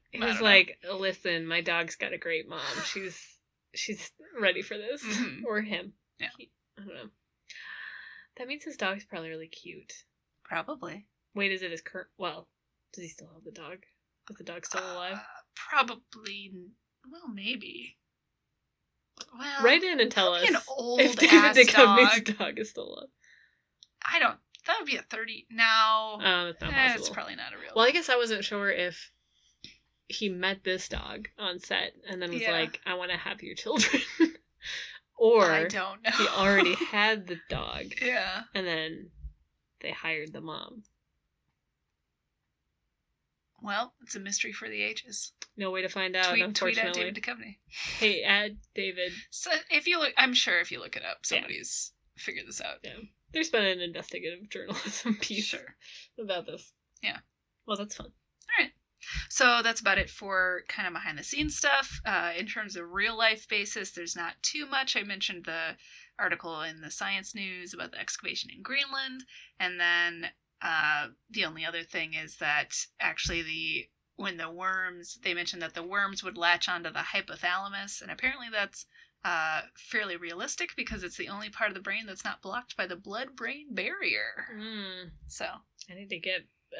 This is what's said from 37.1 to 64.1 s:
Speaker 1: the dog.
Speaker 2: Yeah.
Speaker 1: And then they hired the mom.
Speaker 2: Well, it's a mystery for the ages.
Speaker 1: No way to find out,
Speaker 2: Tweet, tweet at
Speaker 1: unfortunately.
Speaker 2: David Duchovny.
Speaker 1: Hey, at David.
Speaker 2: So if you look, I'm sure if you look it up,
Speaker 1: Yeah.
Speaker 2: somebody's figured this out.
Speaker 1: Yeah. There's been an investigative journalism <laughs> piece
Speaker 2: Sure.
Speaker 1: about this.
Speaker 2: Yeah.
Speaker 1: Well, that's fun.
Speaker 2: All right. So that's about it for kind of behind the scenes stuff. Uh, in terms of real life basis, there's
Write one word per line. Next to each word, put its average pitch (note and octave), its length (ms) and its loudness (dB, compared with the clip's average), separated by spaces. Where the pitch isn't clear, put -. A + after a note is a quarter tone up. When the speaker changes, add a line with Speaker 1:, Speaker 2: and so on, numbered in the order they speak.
Speaker 1:
the E3+ 120 -6
dog. - 520 -6
Speaker 2:
Yeah. G#3+ 420 0
Speaker 1:
And F#3+ 100 -2
then E3 460 -4
they - 100 -6
hired D#3 420 -6
the - 80 -12
mom. D#3+ 420 -12
Speaker 2:
Well, G#3+ 400 -4
it's - 140 -12
a G#3 40 -8
mystery G3 320 -2
for A3 160 -10
the G#3 140 -6
ages. G#3+ 500 -6
Speaker 1:
No F#3+ 160 -4
way F#3 120 -2
to F#3 60 -4
find F#3 260 -2
out, F#3 160 4
Speaker 2:
Tweet, F3+ 240 2
tweet F3+ 220 2
at E3+ 100 2
Speaker 1:
unfortunately. F3 240 -2
Speaker 2:
David G#3+ 120 -8
Duchovny. A3+ 340 -10
Speaker 1:
Hey, G#3 240 4
at G#3 280 4
David. F#3 380 -2
Speaker 2:
So - 220 -6
if - 180 2
you F4 120 4
look, C#4+ 180 0
I'm B3+ 160 6
sure F3+ 260 4
if F3 120 -4
you - 80 -8
look - 180 -10
it - 80 -8
up, F#2 140 -6
Speaker 1:
Yeah. - 80 2
Speaker 2:
somebody's - 560 -4
figured - 300 -8
this - 140 -10
out. - 220 -8
Speaker 1:
Yeah. - 140 -12
There's E4 180 -2
been G#3+ 160 4
an F#3 140 2
investigative F3 720 -8
journalism G#3 640 -4
<laughs> - 60 -8
piece G#3 240 -4
Speaker 2:
Sure. - 300 -8
Speaker 1:
about F#3+ 260 -6
this. - 280 -16
Speaker 2:
Yeah. - 180 -6
Speaker 1:
Well, G#3 120 -4
that's G#3 180 -10
fun. - 120 -14
Speaker 2:
All - 580 -4
right. - 60 -12
So A#3+ 340 6
that's A3+ 180 0
about G3 160 4
it F3+ 120 0
for F#3 600 -2
kind G3 180 -6
of F3 60 -6
behind E3 240 -6
the - 60 -12
scenes D4 340 -2
stuff. C#4 480 2
Uh, F3 320 0
in A#3 100 -4
terms G#3 280 -8
of E3+ 160 -10
real G#3+ 260 0
life A3 320 4
basis, G#3 420 -4
there's E3+ 240 -8